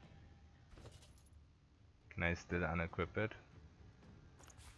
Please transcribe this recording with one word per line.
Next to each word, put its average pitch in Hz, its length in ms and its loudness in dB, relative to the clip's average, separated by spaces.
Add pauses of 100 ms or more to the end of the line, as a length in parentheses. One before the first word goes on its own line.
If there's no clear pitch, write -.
(2000)
Can - 120 0
I 87 120 8
still 87 260 2
unequip 85 560 4
it? 107 160 4 (1500)